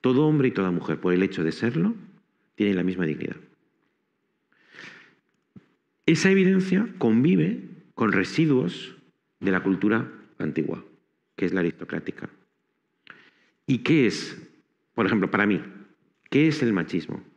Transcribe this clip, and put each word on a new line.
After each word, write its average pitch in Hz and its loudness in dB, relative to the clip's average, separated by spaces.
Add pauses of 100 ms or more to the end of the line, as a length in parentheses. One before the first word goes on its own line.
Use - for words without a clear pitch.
Todo 131 2
hombre 147 2
y - 0
toda 95 0
mujer, 82 -4
por 90 0
el 90 2
hecho 90 -4
de 80 0
serlo, 160 -2 (580)
tienen 101 0
la 87 -2
misma 90 -2
dignidad. - -6 (2750)
Esa 165 4
evidencia 190 4 (100)
convive 156 2 (320)
con 110 0
residuos 143 0 (440)
de 95 -2
la 92 0
cultura 101 0 (300)
antigua, 78 -4 (520)
que 95 -4
es 85 -4
la 95 -2
aristocrática. - -8 (1400)
¿Y 127 0
qué 135 2
es, - -4 (520)
por 110 0
ejemplo, 92 0
para 104 2
mí, 101 0 (640)
qué 151 4
es 143 0
el 113 2
machismo? 85 -4 (140)